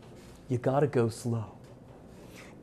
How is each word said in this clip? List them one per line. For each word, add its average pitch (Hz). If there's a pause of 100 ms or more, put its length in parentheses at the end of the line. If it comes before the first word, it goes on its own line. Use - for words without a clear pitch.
(480)
you 127
gotta 139
go 117
slow. 113 (1080)